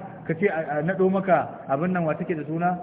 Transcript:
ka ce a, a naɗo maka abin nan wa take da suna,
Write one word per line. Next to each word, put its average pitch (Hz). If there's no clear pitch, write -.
ka 160
ce 165
a, 156
a 151
naɗo 190
maka 190
abin 156
nan 180
wa 151
take 175
da 147
suna, 175